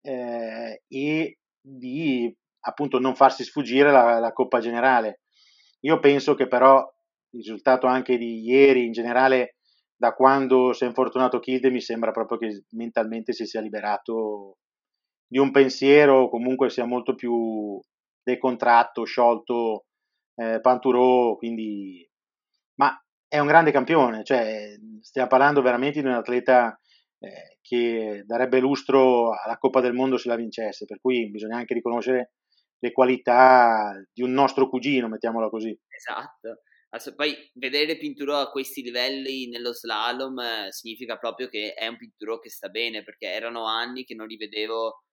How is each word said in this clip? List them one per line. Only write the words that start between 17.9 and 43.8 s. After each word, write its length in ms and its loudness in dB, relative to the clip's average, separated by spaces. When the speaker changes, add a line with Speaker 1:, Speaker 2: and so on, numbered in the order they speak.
Speaker 1:
decontratto, 840 0
sciolto, 800 -2
eh, 260 -4
Panturo, 760 4
quindi... 680 -10
Ma 200 0
è 100 -2
un 80 2
grande 240 6
campione, 540 0
cioè, 500 -2
stiamo 260 -4
parlando 340 4
veramente 380 0
di 80 -2
un 60 0
atleta, 600 2
eh, 400 -20
che 640 -4
darebbe 320 0
lustro 720 2
alla 260 -8
Coppa 240 0
del 140 0
Mondo 220 -2
se 100 -6
la 80 -2
vincesse, 500 -8
per 160 -16
cui 300 -2
bisogna 280 -10
anche 160 -8
riconoscere 580 -2
le 140 -6
qualità 1040 4
di 100 -8
un 100 -2
nostro 360 2
cugino, 380 -2
mettiamola 420 -4
così. 380 -8
Speaker 2:
Esatto. 760 -14
Adesso 200 -14
poi 200 -4
vedere 420 -2
Pinturo 400 -6
a 140 -2
questi 320 -8
livelli 640 -8
nello 240 -10
slalom, 680 -8
eh, 340 -8
significa 440 -14
proprio 320 -10
che 240 -10
è 140 -8
un 100 -10
Pinturo 420 -12
che 120 -20
sta 180 -16
bene, 340 -8
perché 300 -14
erano 320 -10
anni 400 -8